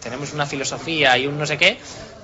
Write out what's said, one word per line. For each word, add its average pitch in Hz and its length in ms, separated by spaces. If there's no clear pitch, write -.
tenemos 139 300
una 147 120
filosofía 139 760
y 135 100
un 147 100
no 147 80
sé 147 100
qué, 185 220